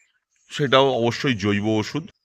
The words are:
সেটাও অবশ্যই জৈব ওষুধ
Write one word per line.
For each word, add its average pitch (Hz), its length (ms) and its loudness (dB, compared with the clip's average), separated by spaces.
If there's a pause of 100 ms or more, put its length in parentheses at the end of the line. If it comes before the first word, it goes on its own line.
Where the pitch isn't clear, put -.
(500)
সেটাও 135 420 2
অবশ্যই 120 420 0
জৈব 104 320 0
ওষুধ 110 440 -2 (140)